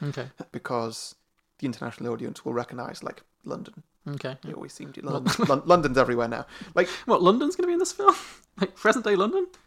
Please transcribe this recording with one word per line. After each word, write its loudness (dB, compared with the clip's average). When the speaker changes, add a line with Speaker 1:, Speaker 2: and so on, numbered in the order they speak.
Speaker 1:
Okay. -6
Speaker 2:
Because -6
the -6
international -6
audience -8
will -4
recognise, -8
like, -12
London. -12
Speaker 1:
Okay. -8
Speaker 2:
They -12
always -12
seem -16
to. -14
Speaker 1:
Well -6
Speaker 2:
Lon-, 0
Lon-, 4
London's 6
everywhere 2
now. -6
Like 4
Speaker 1:
<laughs> -12
What, 4
London's 4
gonna 0
be 0
in 0
this -2
film? 6
<laughs> -20
Like, -2
present 2
day 2
London? 0